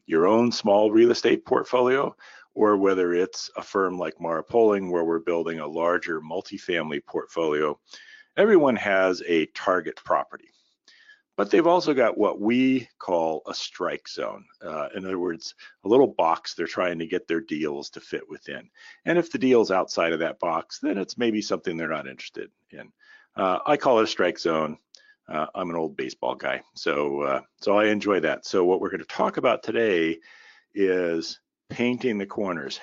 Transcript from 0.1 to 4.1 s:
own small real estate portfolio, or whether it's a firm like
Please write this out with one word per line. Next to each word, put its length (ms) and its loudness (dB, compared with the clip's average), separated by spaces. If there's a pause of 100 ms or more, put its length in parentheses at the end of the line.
own 260 4
small 400 4
real 200 6
estate 340 2
portfolio, 720 0 (380)
or 240 4
whether 360 2
it's 440 -2
a 40 -8
firm 360 -2
like 240 -6